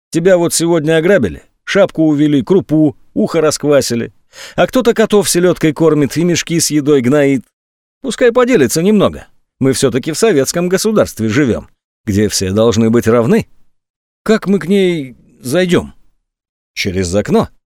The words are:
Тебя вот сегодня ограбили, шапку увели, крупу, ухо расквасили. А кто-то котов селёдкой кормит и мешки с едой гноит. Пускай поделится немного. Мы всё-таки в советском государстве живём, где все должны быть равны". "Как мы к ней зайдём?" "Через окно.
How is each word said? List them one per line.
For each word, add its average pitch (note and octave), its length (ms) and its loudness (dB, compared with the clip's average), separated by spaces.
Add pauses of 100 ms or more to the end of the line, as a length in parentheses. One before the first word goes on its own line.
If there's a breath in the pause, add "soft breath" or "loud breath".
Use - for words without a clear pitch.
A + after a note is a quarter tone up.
Тебя F3+ 280 2
вот E3+ 160 -2
сегодня D#3+ 440 0
ограбили, D#3 460 0 (200)
шапку F3+ 400 0
увели, D3 380 2
крупу, D#3 560 0 (160)
ухо E3 280 -2
расквасили. C3 720 0 (440 loud breath)
А F3 120 2
кто-то A#3+ 260 0
котов G#3 360 0
селёдкой F3 420 0
кормит D3+ 460 0
и D#3+ 60 0
мешки E3+ 360 -2
с D3 120 -2
едой D3 300 2
гноит. C#3 440 0 (560)
Пускай B3 300 0
поделится A#3 500 2
немного. E3+ 460 0 (320)
Мы C3+ 140 2
всё-таки C3+ 380 -2
в D3 60 -8
советском F3 500 0
государстве F3 640 -2
живём, G#2+ 400 -2 (360)
где G#2 220 0
все F#2 240 -4
должны A2+ 380 2
быть A2+ 180 0
равны". B2 400 2 (760)
"Как G#3+ 240 0
мы G3 120 0
к D3+ 80 -10
ней F3 480 -2 (260)
зайдём?" D3+ 520 -2 (800)
"Через F#2 420 -4
окно. D#3 320 0 (300)